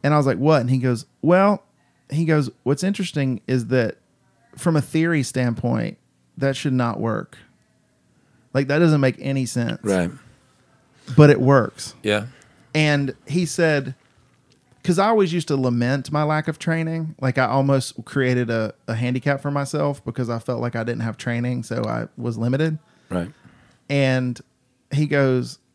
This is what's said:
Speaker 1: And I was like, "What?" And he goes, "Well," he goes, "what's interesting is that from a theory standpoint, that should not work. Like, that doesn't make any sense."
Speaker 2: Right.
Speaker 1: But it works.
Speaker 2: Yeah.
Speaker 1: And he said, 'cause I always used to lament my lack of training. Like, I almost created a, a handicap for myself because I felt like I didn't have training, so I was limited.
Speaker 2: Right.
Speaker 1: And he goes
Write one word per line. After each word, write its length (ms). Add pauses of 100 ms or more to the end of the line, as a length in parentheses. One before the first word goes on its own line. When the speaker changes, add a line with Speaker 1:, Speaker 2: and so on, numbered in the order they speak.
Speaker 1:
And 100
I 40
was 100
like, 100
"What?" 240
And 80
he 80
goes, 280 (160)
"Well," 420 (460)
he 160
goes, 240 (140)
"what's 200
interesting 640
is 200
that 300 (600)
from 180
a 60
theory 420
standpoint, 760 (400)
that 180
should 180
not 260
work. 380 (1160)
Like, 140
that 120
doesn't 220
make 180
any 260
sense." 380
Speaker 2:
Right. 280 (1040)
Speaker 1:
But 140
it 120
works. 640
Speaker 2:
Yeah. 240 (460)
Speaker 1:
And 420 (120)
he 180
said, 500 (880)
'cause 160
I 80
always 260
used 160
to 80
lament 540
my 120
lack 240
of 100
training. 600
Like, 180
I 80
almost 600
created 440
a, 240 (140)
a 80
handicap 460
for 100
myself 540
because 240
I 100
felt 220
like 140
I 80
didn't 180
have 160
training, 460
so 220
I 220 (100)
was 200
limited. 400 (320)
Speaker 2:
Right. 220 (580)
Speaker 1:
And 500 (520)
he 140
goes 540 (160)